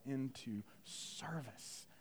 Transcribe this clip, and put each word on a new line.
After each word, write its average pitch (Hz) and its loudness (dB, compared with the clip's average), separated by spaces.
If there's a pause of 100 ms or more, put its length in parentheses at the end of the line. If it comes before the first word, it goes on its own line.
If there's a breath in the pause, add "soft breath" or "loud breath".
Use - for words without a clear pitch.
into 131 4 (220 soft breath)
service - -4 (160 soft breath)